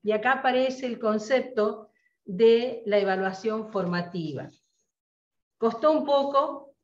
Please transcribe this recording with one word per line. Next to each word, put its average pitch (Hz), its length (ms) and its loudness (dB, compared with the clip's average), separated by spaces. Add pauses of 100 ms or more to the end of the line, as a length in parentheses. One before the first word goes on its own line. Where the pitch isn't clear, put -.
Y 208 100 -2
acá 214 220 0
aparece 262 540 0
el 233 120 -6
concepto 214 880 -2 (360)
de 226 600 4
la 208 120 2
evaluación 196 760 -2
formativa. 175 800 -4 (1080)
Costó 226 340 2
un 302 120 2
poco 277 680 0 (100)